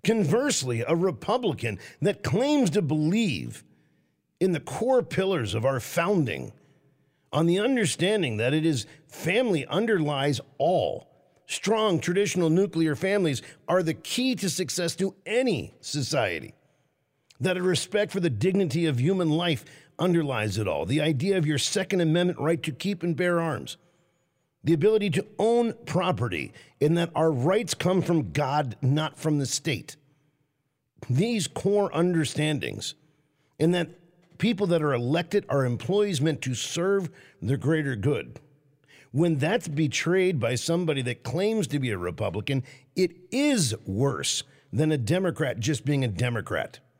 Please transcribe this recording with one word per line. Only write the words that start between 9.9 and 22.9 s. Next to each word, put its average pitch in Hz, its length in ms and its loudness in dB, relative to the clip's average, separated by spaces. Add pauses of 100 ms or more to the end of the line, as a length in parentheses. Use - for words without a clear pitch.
all. 139 480 0 (400)
Strong 214 520 0
traditional 180 500 0
nuclear 165 460 2
families 185 460 0 (260)
are 185 140 2
the 160 140 -2
key 254 400 -2
to 190 140 -4
success 165 460 -4
to 190 200 -4 (100)
any 214 560 0
society. 113 720 -2 (840)
That 180 180 0
a 180 60 -2
respect 185 480 0
for 190 80 -2
the 170 100 0
dignity 170 560 0
of 139 140 0
human 175 300 2
life 165 360 0 (320)
underlies 135 640 0
it 101 80 0
all. 76 180 -2
The 139 160 0
idea 165 360 0
of 151 100 0
your 147 100 0
Second 185 440 -2
Amendment 170 380 2
right 160 220 0
to 160 100 -6
keep 196 300 -6